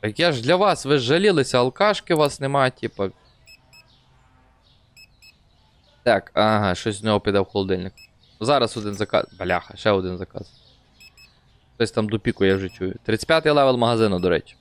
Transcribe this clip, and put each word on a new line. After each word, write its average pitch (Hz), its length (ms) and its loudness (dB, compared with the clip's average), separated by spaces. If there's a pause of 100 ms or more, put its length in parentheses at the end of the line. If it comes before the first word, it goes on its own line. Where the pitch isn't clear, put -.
Так 107 160 -4
я 165 120 2
ж 120 100 -4
для 147 140 2
вас, 185 280 2
ви 143 140 2
ж 127 60 -2
жалілися, 156 540 2
алкашки 180 560 0
у - 20 0
вас 147 240 0
нема, 139 300 0
типа. 101 400 -6 (3000)
Так, 104 320 0
ага, 104 400 2
щось 104 220 -6
з 104 60 -16
нього 107 180 0
піде 98 200 0
в 95 40 0
холодильник. 95 480 -4 (480)
Зараз 120 360 0
один 104 180 -8
заказ. 101 300 -2 (140)
Бляха, 90 380 -4
ще - 140 -2
один 92 280 -2
заказ. 92 340 -14 (1200)
Хтось 117 160 -4
там 107 180 -4
до 107 100 -4
піку, 104 260 -2
я 95 120 4
вже 95 120 -6
чую. 92 360 -10
Тридцять 110 220 -4
п'ятий 160 260 2
левел 135 240 4
магазину, 113 440 2
до 92 80 0
речі. - 320 -2